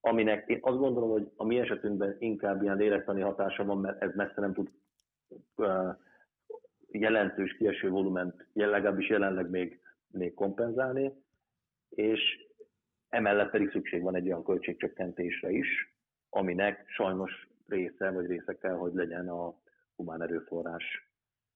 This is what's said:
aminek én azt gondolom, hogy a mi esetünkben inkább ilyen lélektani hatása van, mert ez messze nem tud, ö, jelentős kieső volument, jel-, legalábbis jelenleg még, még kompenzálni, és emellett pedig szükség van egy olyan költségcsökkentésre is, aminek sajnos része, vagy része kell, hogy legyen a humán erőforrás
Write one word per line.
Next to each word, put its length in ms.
aminek 460
én 140
azt 160
gondolom, 320
hogy 260
a 100
mi 140
esetünkben 600
inkább 420
ilyen 160
lélektani 440
hatása 440
van, 120
mert 240
ez 140
messze 260
nem 120
tud, 160
ö, 340
jelentős 640
kieső 340
volument, 640
jel-, 160
legalábbis 400
jelenleg 400
még, 300
még 220
kompenzálni, 800
és 320
emellett 400
pedig 220
szükség 300
van 140
egy 100
olyan 180
költségcsökkentésre 1080
is, 440
aminek 520
sajnos 600
része, 440
vagy 140
része 320
kell, 180
hogy 180
legyen 360
a 260
humán 260
erőforrás 840